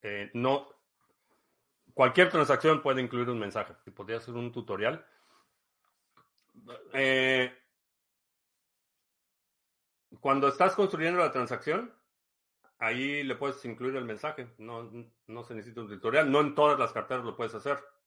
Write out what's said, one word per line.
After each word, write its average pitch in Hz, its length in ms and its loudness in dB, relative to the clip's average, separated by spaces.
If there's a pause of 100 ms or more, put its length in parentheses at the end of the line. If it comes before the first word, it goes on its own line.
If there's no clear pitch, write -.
Eh, 101 320 -6
no, 131 360 0 (1200)
cualquier 135 360 6
transacción 151 520 4
puede 131 200 0
incluir 120 280 -2
un 120 100 -4
mensaje. 101 340 -6 (100)
Si 104 80 -20
podría 113 260 -10
hacer 117 160 -12
un 120 180 -6
tutorial. 117 540 -4 (1900)
Eh, 131 600 2 (2750)
cuando 139 260 4
estás 180 260 4
construyendo 180 460 0
la 156 120 4
transacción, 147 640 -4 (840)
ahí 135 460 -4
le 131 120 -4
puedes 135 300 -6
incluir 123 320 -6
el 123 80 -6
mensaje. 117 520 -10
No, 117 320 -14 (380)
no 110 160 -14
se 120 100 -16
necesita 113 280 -12
un 107 80 -12
tutorial. 127 420 0
No 143 80 6
en 147 160 0
todas 147 240 4
las 117 140 0
carteras 123 320 -6
lo 107 100 -8
puedes 113 200 -6
hacer. 139 220 -4 (300)